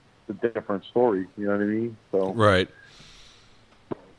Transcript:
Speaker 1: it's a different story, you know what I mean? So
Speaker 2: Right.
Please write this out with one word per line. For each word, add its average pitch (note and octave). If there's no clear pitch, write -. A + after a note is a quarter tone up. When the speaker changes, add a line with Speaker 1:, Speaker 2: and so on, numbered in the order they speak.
Speaker 1:
it's G2+
a A#2+
different G#2
story, A2
you G#2
know G2+
what G2+
I G#2
mean? A2
So F#2+
Speaker 2:
Right. G2+